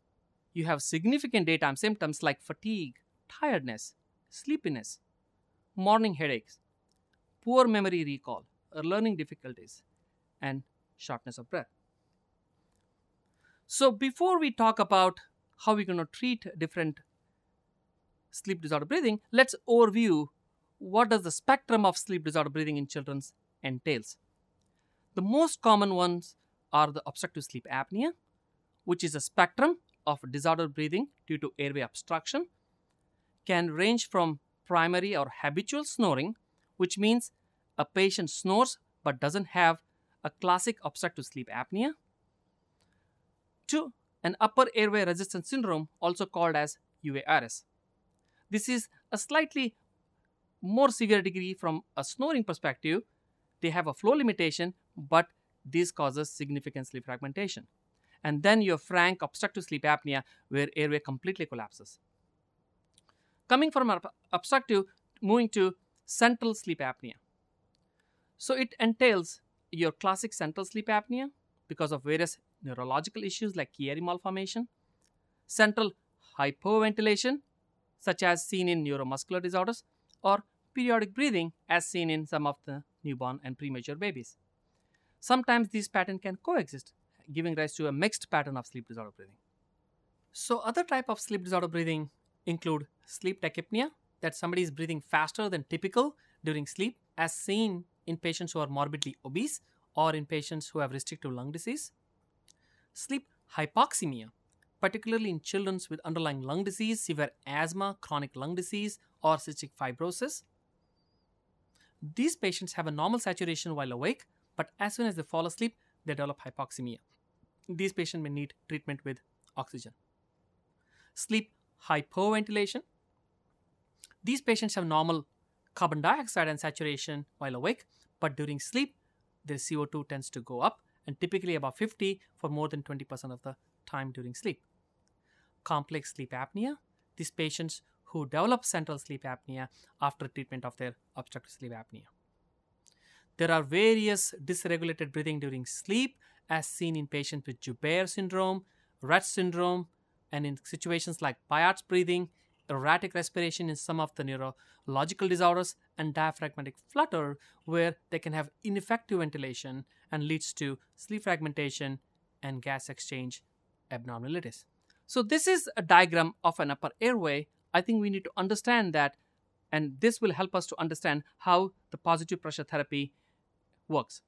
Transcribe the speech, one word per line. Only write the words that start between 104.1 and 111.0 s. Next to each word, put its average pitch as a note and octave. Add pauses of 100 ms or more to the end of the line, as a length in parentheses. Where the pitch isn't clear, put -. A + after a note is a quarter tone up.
particularly A3
in E3
children F#3+ (100)
with D#3
underlying D#3+
lung D3
disease, A3
severe D3 (140)
asthma, E3
chronic C#3+
lung D3
disease, G#3 (220)
or D#3
cystic D3
fibrosis. E3+ (1700)